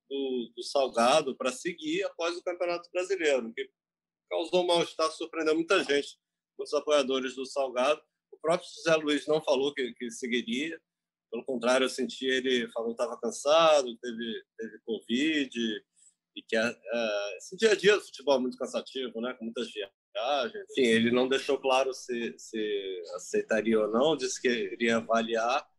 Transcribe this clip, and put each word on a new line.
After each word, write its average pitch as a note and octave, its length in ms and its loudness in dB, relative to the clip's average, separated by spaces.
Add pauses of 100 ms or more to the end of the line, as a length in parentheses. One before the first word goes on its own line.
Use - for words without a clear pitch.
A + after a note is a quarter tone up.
do, C3 440 -4
do A#2+ 100 -12
Salgado C3 760 2
pra B2+ 140 -2
seguir D#3+ 520 -4
após F3 320 -4
o F3+ 80 -12
Campeonato F3 480 -4
Brasileiro, D#3+ 640 0
que C3+ 160 -8 (580)
causou F3 380 0
mal-estar, E3 460 2
surpreendeu D#3+ 420 -2
muita E3 300 4
gente, C#3 340 0 (400)
muitos - 160 -6
apoiadores C3+ 600 2
do C3 100 -6
Salgado. C3 560 0 (300)
O - 60 -20
próprio E3+ 300 0
José - 280 2
Luiz D3 320 0
não D3+ 120 4
falou C#3 320 2
que, B2+ 220 -4
que A#2+ 160 -8
seguiria, B2 720 -4 (520)
pelo A#2 140 -8
contrário, B2+ 400 2
eu B2+ 40 0
senti B2+ 360 -6
ele B2+ 440 0
falando A#2 220 -4
que A#2 60 -10
tava A#2 220 -4
cansado, C#3+ 760 4
teve, A2+ 460 -8 (140)
teve A2 260 -12
covid, B2 760 -2 (760)
e G#2 60 -12
que - 140 -4
é, A2 120 2
é, G#2 680 -4
esse - 180 -14
dia A3 180 4
a - 20 6
dia G3+ 200 6
do F#3 60 0
futebol C3+ 360 2
é - 20 0
muito B2+ 180 -2
cansativo, A#2 640 -6
né? B2 140 -4
Com A2+ 100 -12
muitas A#2 260 -6
viagens. G#2+ 1000 -6
Enfim, C3 160 2
ele A2+ 240 4
não B2+ 180 4
deixou C3+ 300 0
claro C3 340 2
se, A#2 440 -6
se G2+ 680 -4 (120)
aceitaria G#2+ 640 0
ou G#2+ 120 2
não, C#3+ 260 2
disse B2+ 240 -6
que C3 80 0
iria A#2 480 0
avaliar A2+ 680 0 (160)